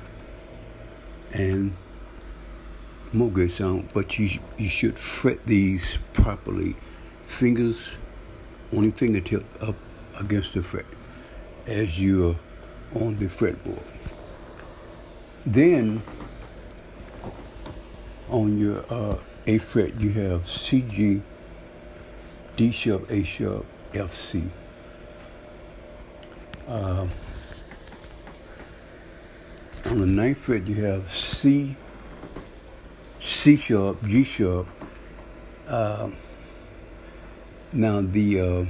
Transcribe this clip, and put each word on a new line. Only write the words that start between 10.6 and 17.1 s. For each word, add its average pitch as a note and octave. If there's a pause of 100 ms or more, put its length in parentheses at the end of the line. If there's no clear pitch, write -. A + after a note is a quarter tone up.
fret - (800)
as G#2
you're F#2 (580)
on A2+
the G2+
fretboard. - (1600)
Then A2+ (2250)